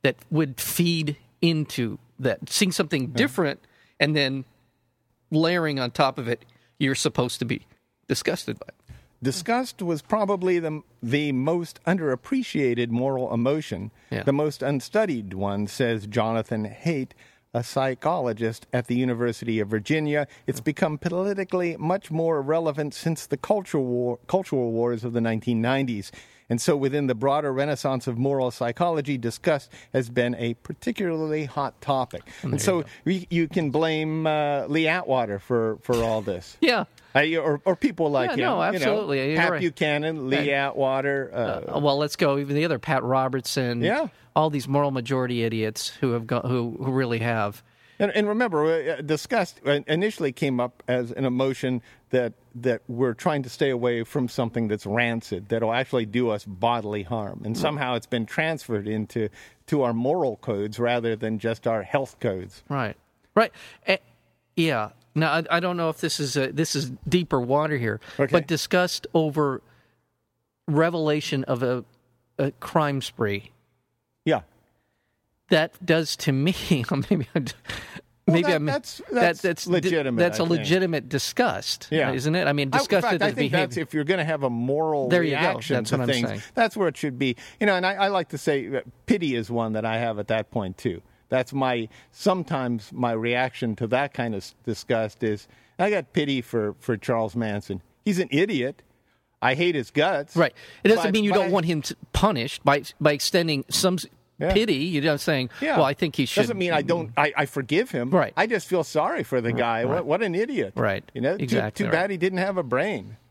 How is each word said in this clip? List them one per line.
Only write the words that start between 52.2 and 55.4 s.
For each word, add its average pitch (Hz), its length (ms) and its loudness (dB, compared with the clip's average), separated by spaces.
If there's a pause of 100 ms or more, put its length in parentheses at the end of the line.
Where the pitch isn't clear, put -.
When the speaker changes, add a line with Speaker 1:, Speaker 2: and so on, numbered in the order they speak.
Speaker 2:
that 120 320 0
we're 123 280 0
trying 147 280 0
to 120 80 -8
stay 139 200 0
away 120 340 0
from 123 240 -2
something 117 400 -2
that's 104 180 -2
rancid, 110 600 -2